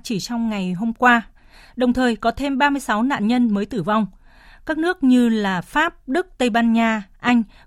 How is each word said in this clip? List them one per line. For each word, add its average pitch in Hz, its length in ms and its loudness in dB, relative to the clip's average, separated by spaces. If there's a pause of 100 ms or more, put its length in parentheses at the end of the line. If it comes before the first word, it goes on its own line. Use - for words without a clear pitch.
chỉ 202 160 -6
trong 233 300 -6
ngày 190 240 -4
hôm 226 200 -4
qua. 240 280 4 (540)
Đồng 247 180 2
thời, 247 220 0
có 226 160 -2
thêm 269 260 -4
ba 285 120 2
mươi 277 100 -2
sáu 220 240 -2
nạn 254 240 0
nhân 240 260 2
mới 202 120 -2
tử 220 180 -6
vong. 208 240 0 (580)
Các 311 120 -4
nước 349 260 -2
như 247 260 4
là 196 320 -2
Pháp, 320 460 -4
Đức, 339 200 -2 (100)
Tây 247 120 0
Ban 233 240 2
Nha, 226 360 0 (100)
Anh 240 240 2 (240)